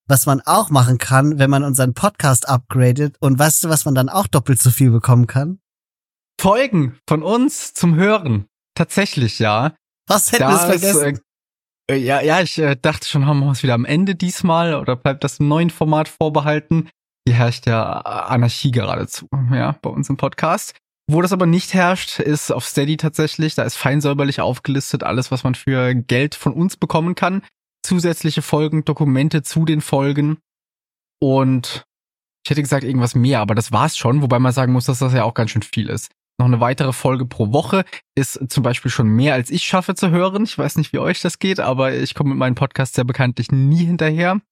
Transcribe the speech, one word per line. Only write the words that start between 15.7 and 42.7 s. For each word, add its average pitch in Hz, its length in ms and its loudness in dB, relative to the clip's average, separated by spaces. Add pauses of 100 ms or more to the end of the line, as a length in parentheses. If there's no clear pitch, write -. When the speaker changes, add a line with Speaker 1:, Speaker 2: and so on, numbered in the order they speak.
Speaker 2:
Format 156 380 0
vorbehalten? 151 800 0 (400)
Hier 120 80 4
herrscht 120 300 0
ja 113 160 0 (180)
Anarchie 120 720 -2
geradezu, 98 560 -4 (260)
ja, 127 300 -2
bei 123 80 -8
uns 139 180 -6
im 139 80 -2
Podcast. - 580 -4 (340)
Wo 160 140 2
das 180 100 0
aber 185 140 2
nicht 175 280 2
herrscht, 185 460 0
ist - 320 -2
auf 120 140 -2
Steady 147 300 -2
tatsächlich. 156 580 -2
Da 131 80 -2
ist 117 140 -4
fein 139 240 0
säuberlich 143 400 -2
aufgelistet 131 640 -4
alles, 123 260 -2
was 127 140 -4
man 127 100 0
für 127 400 0
Geld 127 400 0
von - 180 -2
uns 175 240 -2
bekommen 170 380 -2
kann. 190 280 -2 (420)
Zusätzliche 165 580 0
Folgen, 156 420 -2
Dokumente 147 600 0
zu 160 200 0
den 156 160 0
Folgen. 147 580 0 (840)
Und 131 640 0 (600)
ich - 60 -10
hätte 147 120 0
gesagt, 135 220 -2
irgendwas 123 300 0
mehr, 123 260 2
aber 107 140 0
das 113 180 -2
war's 127 240 2
schon. 139 260 0
Wobei 123 160 2
man 127 140 2
sagen 127 200 0
muss, 123 140 0
dass 131 120 -2
das 131 140 0
ja 123 120 2
auch 117 100 -2
ganz 113 160 -2
schön - 120 -2
viel - 260 -6
ist. - 220 -8 (280)
Noch 123 80 2
eine 120 140 2
weitere 131 320 0
Folge 131 320 -2
pro 113 280 -4
Woche 180 320 0 (300)
ist - 240 -4 (120)
zum 135 120 0
Beispiel 123 280 -2
schon 113 180 0
mehr, 131 260 2
als 127 160 -4
ich 180 120 -2
schaffe 185 320 -2
zu 180 160 0
hören. 190 340 0
Ich - 140 -8
weiß 139 180 -2
nicht, 156 160 -2
wie 139 60 -4
euch 156 240 -2
das - 160 -4
geht, 190 220 -2
aber 131 340 0
ich 131 200 -4
komme 143 160 -2
mit 135 80 -2
meinem 127 180 0
Podcast 135 420 -4